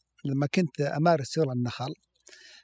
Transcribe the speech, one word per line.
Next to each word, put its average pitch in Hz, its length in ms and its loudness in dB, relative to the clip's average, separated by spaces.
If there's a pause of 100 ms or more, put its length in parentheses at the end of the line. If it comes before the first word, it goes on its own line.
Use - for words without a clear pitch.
(260)
لما 139 280 0
كنت 175 280 0
أمارس 151 500 2
شغل 151 200 0
النخل، 123 420 -4 (720)